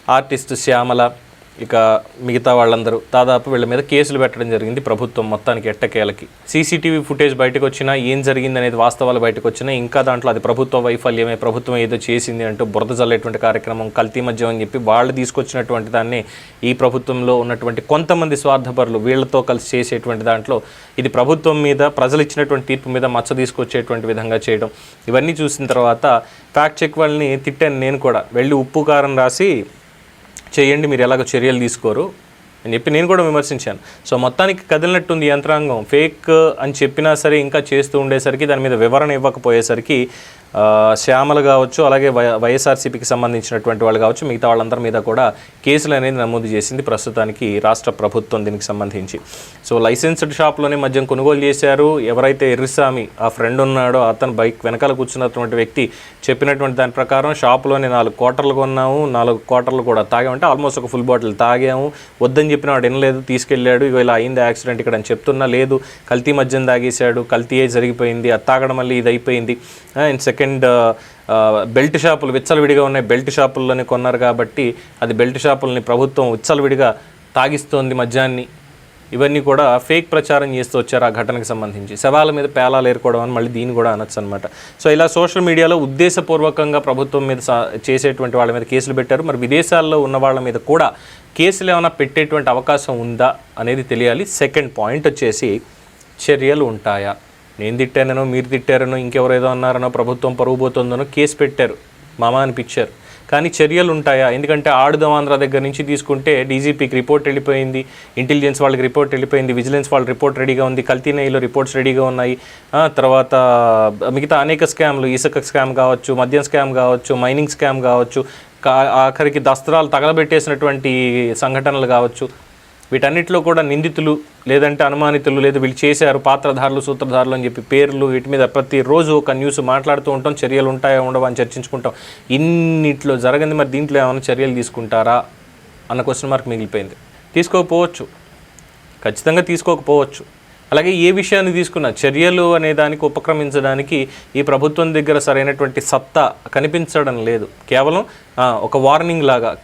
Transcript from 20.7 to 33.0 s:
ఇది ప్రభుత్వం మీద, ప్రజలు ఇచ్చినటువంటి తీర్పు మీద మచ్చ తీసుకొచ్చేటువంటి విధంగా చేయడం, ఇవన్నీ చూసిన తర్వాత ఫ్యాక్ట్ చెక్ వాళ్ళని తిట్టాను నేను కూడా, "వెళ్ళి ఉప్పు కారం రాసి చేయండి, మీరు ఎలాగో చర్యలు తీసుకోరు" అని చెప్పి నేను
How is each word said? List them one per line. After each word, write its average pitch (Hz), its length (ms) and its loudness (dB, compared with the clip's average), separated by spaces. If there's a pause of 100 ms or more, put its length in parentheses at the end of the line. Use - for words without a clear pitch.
ఇది 127 100 -4
ప్రభుత్వం 151 520 2
మీద, 143 160 2
ప్రజలు 143 440 2
ఇచ్చినటువంటి 143 460 -2
తీర్పు 131 220 -6
మీద 127 160 -2
మచ్చ 120 280 -2
తీసుకొచ్చేటువంటి 120 760 -4
విధంగా 113 320 -4 (100)
చేయడం, 110 200 -2 (380)
ఇవన్నీ 131 240 0
చూసిన 147 340 -4
తర్వాత 120 560 2 (320)
ఫ్యాక్ట్ 151 300 0
చెక్ 156 160 -4
వాళ్ళని 151 380 0
తిట్టాను 139 420 -2
నేను 135 200 -2
కూడా, 120 340 0
"వెళ్ళి 131 220 2
ఉప్పు 131 240 -2
కారం 143 380 2
రాసి 127 480 0 (960)
చేయండి, 143 280 2
మీరు 131 140 0
ఎలాగో 127 240 2 (120)
చర్యలు 123 220 2
తీసుకోరు" 120 520 -2 (540)
అని 113 80 -4
చెప్పి 117 180 -2
నేను 160 160 2